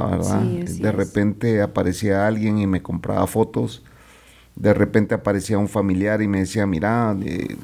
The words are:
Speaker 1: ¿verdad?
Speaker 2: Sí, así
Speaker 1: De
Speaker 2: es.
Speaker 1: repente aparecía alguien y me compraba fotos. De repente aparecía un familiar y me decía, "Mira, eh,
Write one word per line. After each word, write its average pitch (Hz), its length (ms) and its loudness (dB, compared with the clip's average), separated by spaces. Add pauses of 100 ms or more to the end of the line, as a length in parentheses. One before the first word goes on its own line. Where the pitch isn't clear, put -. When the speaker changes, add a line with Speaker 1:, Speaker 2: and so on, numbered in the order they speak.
Speaker 1:
¿verdad? 95 360 0
Speaker 2:
Sí, - 220 -2
así 90 180 -8
Speaker 1:
De 107 80 2
Speaker 2:
es. 101 40 0
Speaker 1:
repente 104 680 0
aparecía 98 680 0
alguien 107 300 0
y 101 100 2
me 92 140 0
compraba 95 440 -2
fotos. 110 560 -2 (720)
De 101 180 2
repente 101 420 2
aparecía 101 440 0
un 104 80 0
familiar 101 560 0
y 104 60 0
me 98 120 0
decía, 101 260 0
"Mira, 104 580 0
eh, - 380 -6